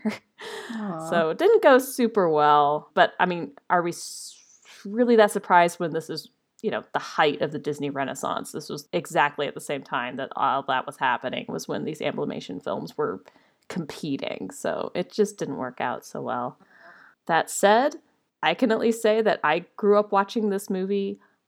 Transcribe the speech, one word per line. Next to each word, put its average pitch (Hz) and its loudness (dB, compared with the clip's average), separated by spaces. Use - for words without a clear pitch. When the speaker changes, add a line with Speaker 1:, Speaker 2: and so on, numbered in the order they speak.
Speaker 1:
<laughs> - -10
Speaker 2:
Aw. 185 -6
Speaker 1:
So 165 2
it 180 -4
didn't 427 6
go 277 10
super 226 2
well, 147 4
but, - 6
I 180 4
mean, 170 -4
are 180 2
we 170 -2
s-, - -16
really 233 4
that 208 8
surprised 175 4
when 170 -2
this 156 -6
is, 156 -10
you 110 -4
know, 107 -6
the 147 -2
height - 0
of 143 -2
the 151 -8
Disney 143 -6
Renaissance? 139 -6
This - -10
was 147 -10
exactly 151 0
at - -10
the 156 -12
same 139 -8
time 131 -6
that 135 -8
all 135 -2
that 131 -2
was 143 -14
happening, 127 -2
was - -8
when - -6
these - -8
Amblimation - -8
films 139 -8
were 127 -6
competing. - -8
So - -6
it 180 -6
just 208 -2
didn't 147 -6
work 127 -10
out 127 -6
so - -12
well. 123 -6
That 165 0
said, 233 2
I 160 2
can 233 0
at 220 2
least 226 0
say 220 2
that 208 2
I 165 0
grew 202 4
up 208 0
watching 202 0
this 196 -4
movie 196 -2